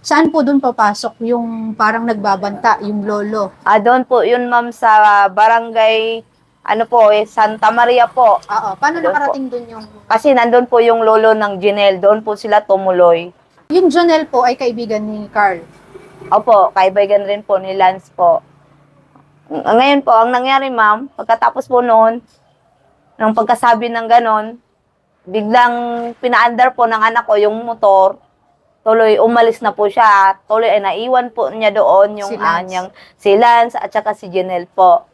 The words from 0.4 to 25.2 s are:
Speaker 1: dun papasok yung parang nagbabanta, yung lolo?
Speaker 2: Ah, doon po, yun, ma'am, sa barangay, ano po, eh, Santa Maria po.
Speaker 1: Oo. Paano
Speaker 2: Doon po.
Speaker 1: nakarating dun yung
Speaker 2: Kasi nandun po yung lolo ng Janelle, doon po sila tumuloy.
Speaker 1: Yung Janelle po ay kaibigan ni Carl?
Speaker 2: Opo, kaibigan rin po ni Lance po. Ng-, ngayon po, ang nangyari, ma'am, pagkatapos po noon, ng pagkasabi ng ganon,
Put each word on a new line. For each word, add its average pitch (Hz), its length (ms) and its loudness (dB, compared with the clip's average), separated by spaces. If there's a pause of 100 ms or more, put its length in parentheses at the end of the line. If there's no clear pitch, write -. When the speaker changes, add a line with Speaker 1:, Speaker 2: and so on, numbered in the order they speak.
Speaker 1:
dun 277 180 0
papasok 226 640 -4
yung 233 240 -4 (260)
parang 220 300 -2
nagbabanta, 202 760 -2
yung 208 240 -6
lolo? 208 480 -6 (100)
Speaker 2:
Ah, 202 140 2
doon 240 260 2
po, 247 200 0
yun, 240 260 0
ma'am, 240 220 -2
sa 233 180 -4 (420)
barangay, 220 920 0 (380)
ano 220 220 -4
po, 226 240 4
eh, 214 160 2
Santa 214 460 -2
Maria 240 360 2
po. 233 340 2
Speaker 1:
Oo. 214 340 -6
Paano 311 220 -4
Speaker 2:
Doon 330 80 -8
po. 262 100 0
Speaker 1:
nakarating 277 320 -4
dun 240 240 -12
yung 220 140 -20 (220)
Speaker 2:
Kasi 233 260 0
nandun 240 320 2
po 240 160 0
yung 233 220 2
lolo 220 300 4
ng 208 240 -2
Janelle, 202 420 0
doon 208 220 2
po 214 140 -8
sila 208 260 0
tumuloy. 180 680 2 (400)
Speaker 1:
Yung 370 180 2
Janelle 320 380 2
po 254 160 -2
ay 247 160 0
kaibigan 233 420 -6
ni 214 300 -10
Carl? 196 320 -2 (680)
Speaker 2:
Opo, 214 460 2
kaibigan 202 500 0
rin 202 180 -6
po 196 200 -4
ni 190 120 -10
Lance 190 380 0
po. 170 300 0 (1040)
Ng-, 151 220 -10
ngayon 269 320 2
po, 277 100 -4
ang 233 220 2
nangyari, 269 380 -2
ma'am, 226 420 -2
pagkatapos - 560 -4
po 247 120 0
noon, 226 440 2 (920)
ng 220 160 -2
pagkasabi 233 600 -2
ng 226 160 -8
ganon, 226 480 0 (680)